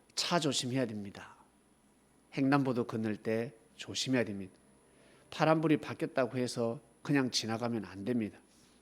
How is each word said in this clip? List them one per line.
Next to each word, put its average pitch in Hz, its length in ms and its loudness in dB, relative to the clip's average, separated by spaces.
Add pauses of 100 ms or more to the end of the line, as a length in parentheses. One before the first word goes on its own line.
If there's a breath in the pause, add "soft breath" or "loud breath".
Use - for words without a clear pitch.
(160)
차 - 240 0
조심해야 131 460 0
됩니다. 104 500 -8 (1040)
횡단보도 135 480 2
건널 110 320 -2
때 113 360 -4 (220)
조심해야 117 500 0
됩니다. 98 300 -8 (760 soft breath)
파란불이 160 460 4
바뀌었다고 127 600 -2
해서 120 420 0 (220)
그냥 135 300 2
지나가면 113 540 -2
안 95 200 -10
됩니다. 110 340 -2 (420 soft breath)